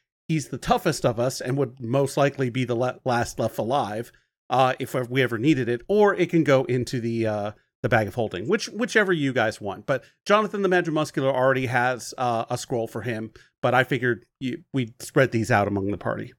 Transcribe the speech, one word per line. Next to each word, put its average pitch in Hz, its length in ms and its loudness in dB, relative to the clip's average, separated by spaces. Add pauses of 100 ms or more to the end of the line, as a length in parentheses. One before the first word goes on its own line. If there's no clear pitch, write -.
(280)
he's 160 200 -2
the - 80 -8
toughest - 480 0
of 120 160 0
us 131 220 -2
and 135 160 -2
would 127 200 -4
most 135 380 -2
likely 143 320 0
be 123 160 -2
the 120 120 -2
la-, 127 180 -2 (100)
last 120 340 -2
left 117 200 -2
alive, 113 520 -2 (380)
uh, 127 300 4
if - 160 -6 (160)
we 131 120 2
ever 117 140 0
needed 131 320 2
it, 120 200 -2
or 202 260 4
it 175 160 0
can 170 140 4
go 135 200 4
into 127 360 -2
the, 113 260 -2
uh, 107 240 -4 (320)
the 123 60 2
bag 110 200 2
of 92 60 -10
holding, 107 340 -4
which, 208 220 0
whichever 208 420 0
you 143 200 0
guys 110 280 0
want. 101 260 -8
But 131 180 -2 (220)
Jonathan 208 360 2
the 190 80 2
Magimuscular 151 640 0
already 131 320 2
has, 123 500 -2
uh, 117 320 -2
a 123 80 -4
scroll 117 320 -4
for 113 140 -10
him, 110 280 -6 (320)
but 123 120 2
I 127 100 6
figured 120 400 -2 (140)
you, 123 340 -8
we'd 123 300 -4
spread 135 300 2
these 113 180 0
out 101 180 4
among 98 220 -2
the 104 80 -4
party. 113 400 -6